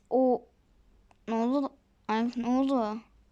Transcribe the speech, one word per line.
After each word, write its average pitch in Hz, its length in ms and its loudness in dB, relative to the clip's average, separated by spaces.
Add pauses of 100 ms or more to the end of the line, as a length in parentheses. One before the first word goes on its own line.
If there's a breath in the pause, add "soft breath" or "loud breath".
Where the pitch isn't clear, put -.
(100)
O. 254 360 2 (800)
Ne 226 60 -2
oldu? 254 380 0 (360)
Ay, 226 280 0
ne 233 100 -4
oldu? 247 540 0 (320)